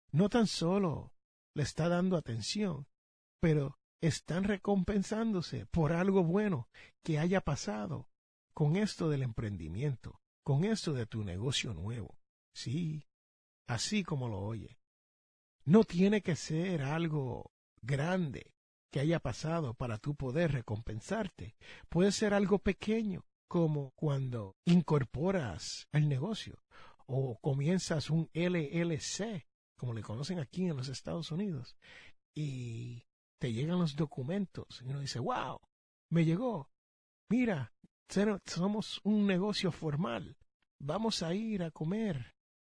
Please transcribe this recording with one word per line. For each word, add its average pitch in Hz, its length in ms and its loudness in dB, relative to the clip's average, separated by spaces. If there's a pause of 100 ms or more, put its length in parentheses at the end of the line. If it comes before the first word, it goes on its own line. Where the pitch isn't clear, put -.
(120)
no 196 180 6
tan 233 160 4
solo 165 680 0 (420)
le 147 80 0
está 156 260 0
dando 180 260 2
atención, 143 720 -4 (540)
pero 151 380 4 (200)
están 170 460 0
recompensándose 202 1200 0
por 165 260 4
algo 190 320 4
bueno 170 460 2 (340)
que 151 160 2
haya 180 220 4
pasado 175 680 -4 (460)
con 151 220 2
esto 196 340 0
del 139 140 2
emprendimiento, 107 960 -4 (220)
con 143 200 2
esto 202 300 0
de 120 120 -2
tu 110 180 -6
negocio 104 500 -2
nuevo. 101 440 -8 (360)
Sí, 156 540 -6 (600)
así 175 360 -2
como 131 260 -2
lo 101 100 -4
oye. 104 380 -8 (880)
No 208 180 8
tiene 196 380 4
que 170 140 0
ser 165 460 -2
algo 147 680 -2 (300)
grande 147 720 -2 (380)
que 143 80 -2
haya 156 200 2
pasado 151 540 -2
para 117 240 -4
tú 143 180 -4
poder 143 360 0
recompensarte. 117 1040 -4 (340)
Puede 190 220 4
ser 208 220 2
algo 202 260 4
pequeño, 214 680 -2 (220)
como 151 440 0
cuando 127 640 -2 (100)
incorporas 156 1300 2
el 151 180 4
negocio 147 540 -4 (420)
o 131 340 -2
comienzas 151 680 0
un 156 240 2
L 170 480 0
L 170 180 0
C, 202 480 -6 (300)
como 120 160 -4
le 110 80 -6
conocen 139 380 -6
aquí 175 260 -4
en 165 120 -2
los 127 100 -6
Estados 160 440 -8
Unidos, 165 440 -4 (580)
y 120 720 -8 (360)
te 127 100 -2
llegan 156 280 0
los 156 160 2
documentos 160 880 -4
y 127 60 -8
uno 139 100 -4
dice, 135 200 -6
"Wow, 233 400 -4 (520)
me 165 120 6
llegó. 180 460 0 (580)
Mira, 202 460 2 (340)
ser-, 202 380 2
somos 202 580 -2
un 208 220 4
negocio 190 460 2
formal. 143 640 -4 (420)
Vamos 190 440 -2
a 165 100 -2
ir 214 300 -2
a 160 80 -4
comer 175 640 -4 (260)